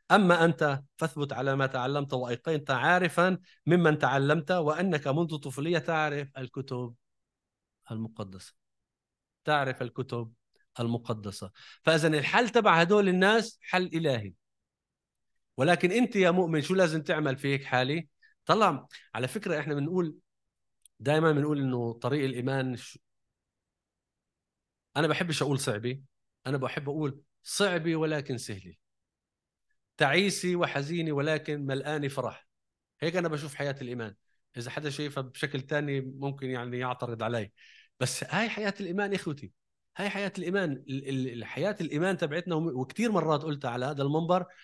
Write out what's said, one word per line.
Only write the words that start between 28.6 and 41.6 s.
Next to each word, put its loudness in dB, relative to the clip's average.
تعيسة 2
وحزينة -2
ولكن -2
ملقانة -4
فرح. -6
هيك -4
أنا 0
بشوف -6
حياة -4
الإيمان. -8
إذا -10
حدا -6
شايفها -6
بشكل -6
تاني -2
ممكن -8
يعني -6
يعترض -6
علي، -2
بس -2
هاي -2
حياة -4
الإيمان -4
إخوتي، -6
هاي -4
حياة -4
الإيمان. -2
ال-، -8
ال-، -4
ال-، -10
حياة -4